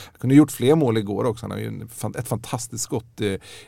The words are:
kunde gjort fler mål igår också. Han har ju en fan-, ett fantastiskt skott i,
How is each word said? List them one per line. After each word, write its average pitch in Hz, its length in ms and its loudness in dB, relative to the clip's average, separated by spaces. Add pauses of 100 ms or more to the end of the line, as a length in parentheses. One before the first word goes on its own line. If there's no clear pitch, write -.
(200)
kunde 131 160 4
gjort 151 160 8
fler 131 240 4
mål 123 220 2
igår 104 280 -2
också. 113 180 -4
Han 101 80 -8
har 101 60 -6
ju 110 100 -6
en 107 200 -10
fan-, - 280 -8
ett - 120 -6
fantastiskt 120 560 -6
skott - 380 -6
i, 98 180 0 (280)